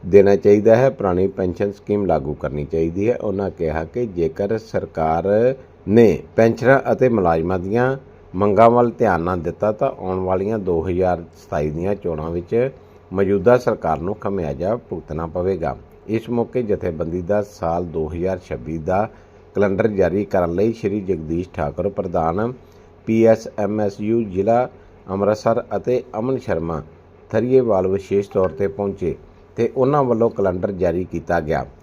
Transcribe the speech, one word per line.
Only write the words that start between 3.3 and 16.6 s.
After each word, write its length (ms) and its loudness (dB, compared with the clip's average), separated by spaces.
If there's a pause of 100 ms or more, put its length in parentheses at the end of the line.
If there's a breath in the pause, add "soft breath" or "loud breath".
ਕਿਹਾ 340 -4
ਕਿ 220 -6
ਜੇਕਰ 520 -4
ਸਰਕਾਰ 1000 0 (320 loud breath)
ਨੇ 360 6 (120)
ਪੈਨਸ਼ਨਰਾਂ 440 4 (120)
ਅਤੇ 180 2
ਮੁਲਾਜ਼ਮਾਂ 500 2
ਦੀਆਂ 380 0 (380 loud breath)
ਮੰਗਾਂ 340 6
ਵੱਲ 280 4
ਧਿਆਨ 240 2
ਨਾ 140 0
ਦਿੱਤਾ, 360 -2
ਤਾਂ 280 -2
ਆਉਣ 200 -4
ਵਾਲੀਆਂ 400 -2
ਦੋ 280 0
ਹਜ਼ਾਰ 360 0 (200)
ਸਤਾਈ 260 -2
ਦੀਆਂ 260 -4
ਚੋਣਾਂ 360 -6
ਵਿੱਚ 380 -2 (440 loud breath)
ਮੌਜੂਦਾ 440 4
ਸਰਕਾਰ 420 -2
ਨੂੰ 160 -4
ਖਮਿਆਜ਼ਾ 600 -4
ਭੁਗਤਣਾ 520 -8
ਪਵੇਗਾ। 500 -4 (300)
ਇਸ 220 -4
ਮੌਕੇ 340 -2